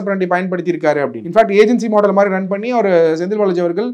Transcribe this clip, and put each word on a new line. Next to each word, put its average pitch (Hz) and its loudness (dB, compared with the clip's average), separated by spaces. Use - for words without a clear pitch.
operandi 190 -2
பயன்படுத்தியிருக்காரு 170 -2
அப்படின்னு. 120 -8
In 170 -10
fact 202 4
ஏஜென்சி 220 2
மாடல் 208 2
மாதிரி 196 2
ரன் 190 -4
பண்ணி 208 -4
ஒரு 175 2
செந்தில் 196 -4
பாலாஜி 185 0
அவர்கள் 180 -2